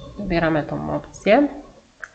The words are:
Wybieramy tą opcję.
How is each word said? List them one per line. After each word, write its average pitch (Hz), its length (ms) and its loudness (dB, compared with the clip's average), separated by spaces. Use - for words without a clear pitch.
Wybieramy 170 460 0
tą 147 320 -4
opcję. 226 520 2